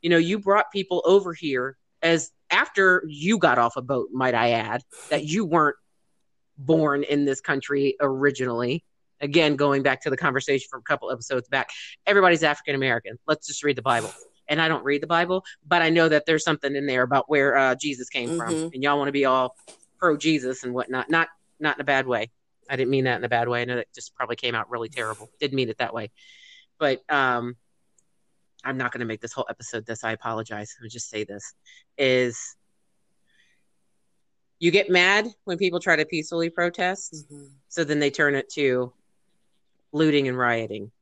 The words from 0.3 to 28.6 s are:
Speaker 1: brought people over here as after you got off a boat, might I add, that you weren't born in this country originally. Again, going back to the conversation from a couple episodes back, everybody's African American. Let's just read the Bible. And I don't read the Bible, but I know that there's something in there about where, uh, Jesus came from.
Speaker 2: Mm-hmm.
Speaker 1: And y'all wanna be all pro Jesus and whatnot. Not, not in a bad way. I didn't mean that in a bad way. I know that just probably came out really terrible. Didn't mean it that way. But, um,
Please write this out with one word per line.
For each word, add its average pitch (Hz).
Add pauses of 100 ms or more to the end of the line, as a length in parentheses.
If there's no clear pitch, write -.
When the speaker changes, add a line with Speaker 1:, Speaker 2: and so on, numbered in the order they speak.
Speaker 1:
brought 202
people 196
over 185
here 135 (240)
as 165 (200)
after 190
you 156
got 156
off 120
a -
boat, 123
might 127
I 120
add, 113 (260)
that 151
you 180
weren't 151 (800)
born 143
in 143
this 135
country 139
originally. 131 (380)
Again, 147
going 139
back 131
to 151
the 135
conversation 139
from 131
a -
couple 110
episodes 123
back, 135 (360)
everybody's 185
African 147
American. 120
Let's 156
just -
read 139
the 127
Bible. 117 (340)
And 151
I 160
don't 147
read 143
the 156
Bible, 175 (240)
but 170
I 165
know 165
that 151
there's 160
something 143
in 139
there 127
about 131
where, 139
uh, 131
Jesus 127
came 135
from. 165
Speaker 2:
Mm-hmm. 160
Speaker 1:
And 131
y'all 143
wanna 139
be 139
all 131 (420)
pro 160
Jesus 135
and 123
whatnot. 127
Not, 165 (300)
not 151
in -
a 143
bad 135
way. 117 (380)
I 139
didn't 127
mean 135
that 123
in 120
a 120
bad 120
way. 120
I -
know 123
that -
just -
probably 120
came 120
out 110
really 117
terrible. 110 (100)
Didn't 135
mean 127
it -
that 120
way. 110 (680)
But, 135 (100)
um, 123 (1120)